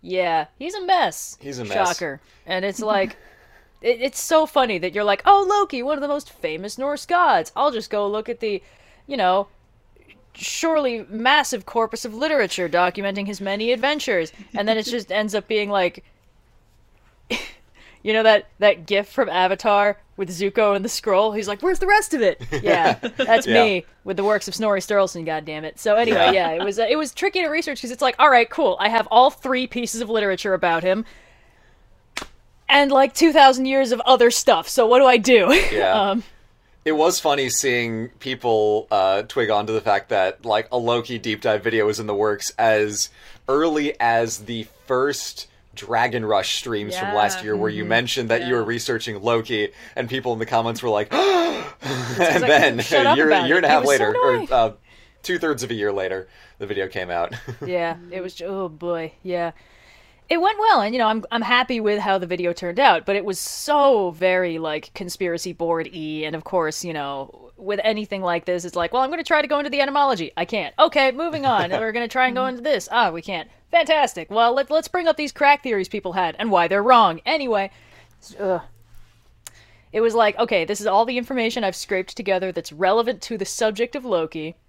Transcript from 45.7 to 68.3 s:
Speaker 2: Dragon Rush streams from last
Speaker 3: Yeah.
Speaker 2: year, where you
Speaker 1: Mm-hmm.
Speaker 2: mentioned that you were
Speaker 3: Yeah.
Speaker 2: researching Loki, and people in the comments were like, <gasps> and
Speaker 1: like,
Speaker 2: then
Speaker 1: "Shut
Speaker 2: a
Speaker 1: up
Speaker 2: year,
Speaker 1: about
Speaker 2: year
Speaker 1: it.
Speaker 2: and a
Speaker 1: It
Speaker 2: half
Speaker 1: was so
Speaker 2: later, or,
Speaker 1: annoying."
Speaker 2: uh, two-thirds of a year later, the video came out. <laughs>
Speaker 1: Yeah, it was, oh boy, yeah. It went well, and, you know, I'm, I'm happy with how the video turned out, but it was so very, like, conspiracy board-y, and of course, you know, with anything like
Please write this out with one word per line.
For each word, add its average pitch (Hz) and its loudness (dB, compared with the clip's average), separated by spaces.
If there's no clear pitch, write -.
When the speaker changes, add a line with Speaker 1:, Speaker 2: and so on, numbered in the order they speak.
Speaker 2:
Dragon 117 -2
Rush 104 0
streams 107 -6
from 98 -6
last 104 2
Speaker 3:
Yeah. 113 -10
Speaker 2:
year, 107 -2
where 107 0
you 107 -6
Speaker 1:
Mm-hmm. 87 -6
Speaker 2:
mentioned 120 -2
that 120 0
you 123 0
were 120 0
Speaker 3:
Yeah. 107 -4
Speaker 2:
researching 113 -6
Loki, 113 0
and 123 -6
people 127 -6
in 113 -4
the 113 -4
comments 117 -2
were 123 -4
like, 104 -2
<gasps> - -
and 339 0
Speaker 1:
like, 175 2
Speaker 2:
then 143 4
Speaker 1:
"Shut - 2
Speaker 2:
a 277 4
Speaker 1:
up 311 4
Speaker 2:
year, 156 4
Speaker 1:
about 156 4
Speaker 2:
year 151 2
Speaker 1:
it. 175 2
Speaker 2:
and - 0
a 143 4
Speaker 1:
It - 6
Speaker 2:
half 156 4
Speaker 1:
was 139 4
so 123 2
Speaker 2:
later, - 0
or, 494 2
Speaker 1:
annoying." 403 -4
Speaker 2:
uh, 117 2
two-thirds 156 -4
of 120 -8
a - -4
year 104 -2
later, 95 -4
the 104 -8
video 98 -4
came 92 -8
out. 85 -4
<laughs> 127 -12
Speaker 1:
Yeah, 170 -4
it 185 -10
was, 180 -12
oh 190 -8
boy, 165 -8
yeah. 175 -6
It 330 0
went 403 2
well, 415 4
and, 220 -4
you - -2
know, 226 2
I'm, 220 -2
I'm 233 -4
happy 247 0
with 208 0
how 196 0
the 180 -4
video 175 -2
turned 175 -6
out, 202 4
but 196 -2
it 202 -2
was 190 -4
so 277 2
very, 180 0
like, 156 -6
conspiracy 175 -6
board-y, 160 -6
and 156 -6
of 156 -10
course, 156 -2
you 170 -8
know, 139 -10
with 202 -6
anything 214 -2
like 170 -2